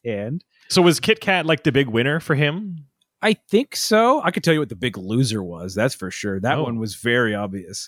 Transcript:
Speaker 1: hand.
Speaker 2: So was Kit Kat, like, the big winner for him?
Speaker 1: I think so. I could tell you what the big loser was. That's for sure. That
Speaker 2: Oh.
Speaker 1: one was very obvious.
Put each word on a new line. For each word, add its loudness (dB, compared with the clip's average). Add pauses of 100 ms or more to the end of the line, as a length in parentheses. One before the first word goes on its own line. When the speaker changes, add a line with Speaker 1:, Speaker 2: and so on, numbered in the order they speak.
Speaker 1:
hand. -6 (260)
Speaker 2:
So 4
was 6
Kit 0
Kat, 0
like, 0
the 4
big 2
winner 0
for -2
him? -2 (380)
Speaker 1:
I 4
think 0
so. 4
I 0
could -6
tell 4
you 2
what -4
the -10
big -4
loser 0
was. -10
That's 2
for -8
sure. -6
That 0
Speaker 2:
Oh. -2
Speaker 1:
one -4
was -6
very 0
obvious. -8